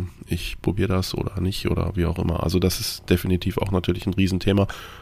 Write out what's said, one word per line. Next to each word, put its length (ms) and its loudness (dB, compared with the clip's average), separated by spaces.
„Ich 340 -6
probier 240 0
das“ 260 0
oder 280 -4
nicht 280 -2
oder 280 0
wie 100 2
auch 140 -2
immer. 240 0
Also 160 2
das 180 2
ist 320 -6
definitiv 480 2
auch 140 0
natürlich 340 0
ein 80 0
Riesenthema. 540 4